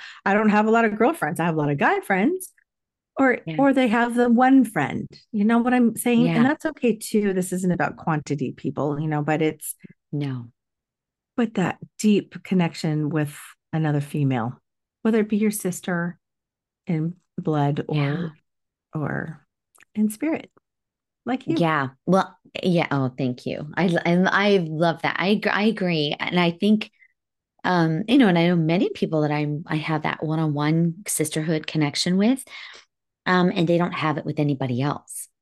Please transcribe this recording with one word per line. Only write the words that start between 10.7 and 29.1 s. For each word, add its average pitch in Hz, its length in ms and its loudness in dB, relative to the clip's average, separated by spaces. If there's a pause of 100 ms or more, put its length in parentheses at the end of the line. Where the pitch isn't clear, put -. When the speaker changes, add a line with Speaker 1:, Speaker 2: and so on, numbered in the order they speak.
Speaker 1:
but 226 160 -2
that 180 240 -2 (220)
deep 202 440 0
connection 160 680 -2
with 151 280 -4 (340)
another 156 300 0
female, 131 580 -2 (440)
whether 226 160 2
it 214 100 0
be 214 80 0
your 214 140 0
sister 175 680 -6 (720)
in 165 280 -2 (220)
blood 147 500 0
or, 151 80 -4
Speaker 2:
Yeah. 156 340 -2 (640)
Speaker 1:
or 151 520 -8 (480)
in 214 160 0
spirit, 302 400 -6 (760)
like 254 220 -4
you. 330 120 0
Speaker 2:
Yeah. 151 300 0 (180)
Well, 185 280 0 (260)
yeah. 170 300 0
Oh, 135 260 0
thank 123 280 -6
you. - 320 -8
I, 165 80 0 (200)
I, 175 240 2
I 202 280 4 (100)
love 156 360 0
that. 147 160 -2
I, 196 200 0 (100)
I 202 140 0
agree. 175 560 0
And - 180 -4
I 175 140 4
think, 208 400 0 (720)
um, 165 460 0
you - 80 4
know, 247 100 6
and 175 100 4
I 170 100 4
know 180 100 4
many 170 320 2
people 160 320 -2